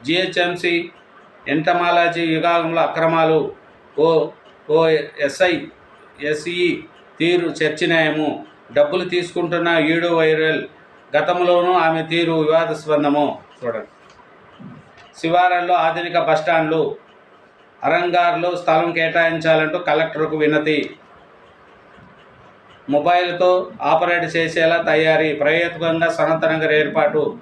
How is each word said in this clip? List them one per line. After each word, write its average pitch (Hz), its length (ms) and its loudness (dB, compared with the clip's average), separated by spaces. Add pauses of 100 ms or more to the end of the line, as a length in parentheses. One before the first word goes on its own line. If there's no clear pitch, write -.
జిహెచ్ఎంసీ 180 680 -2 (800)
ఎంటమాలజీ 170 680 0 (100)
విభాగంలో 165 540 0
అక్రమాలు, 160 520 2 (580)
ఓ, 160 120 4 (680)
ఓ 160 40 4 (480)
ఎస్ఐ, 180 260 0 (800)
ఎస్ఈ 165 260 -6 (640)
తీరు 170 300 0 (100)
చర్చనీయము. 156 720 0 (480)
డబ్బులు 165 360 0
తీసుకుంటున్న 170 560 -2 (220)
ఈడు 170 280 0
వైరల్. 156 420 2 (540)
గతంలోనూ 175 560 2 (140)
ఆమె 160 160 2 (100)
తీరు 165 220 0 (100)
వివాదాస్పదము. 151 840 2 (300)
చూడండి, 113 340 -8 (1300)
శివారుల్లో 175 540 2 (120)
ఆధునిక 170 320 -2 (100)
బస్టాండ్లు, 160 560 0 (1000)
అరంగార్లో 175 680 0 (120)
స్థలం 165 360 2
కేటాయించాలంటూ 160 800 2 (100)
కలెక్టర్కు 156 560 0
వినతి. 151 360 2 (2250)
మొబైల్తో 175 560 2 (400)
ఆపరేట్ 170 360 2 (100)
చేసేలా 165 420 0 (100)
తయారీ, 156 400 2 (140)
ప్రయోగాత్మకంగా 165 760 0
సనత్ 160 360 0
నగర్ 156 280 0
ఏర్పాటు. 147 420 0 (200)